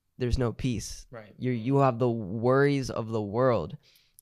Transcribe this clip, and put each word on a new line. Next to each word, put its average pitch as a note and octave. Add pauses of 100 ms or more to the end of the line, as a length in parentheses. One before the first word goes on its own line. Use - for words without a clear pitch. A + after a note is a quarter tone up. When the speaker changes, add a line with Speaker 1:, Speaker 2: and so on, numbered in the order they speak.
(180)
Speaker 1:
there's B2
no A#2+
peace. -
Speaker 2:
Right. G#2+
Speaker 1:
You, B2
you B2
have C3
the B2
worries A#2+
of A2
the A2
world, G#2 (440)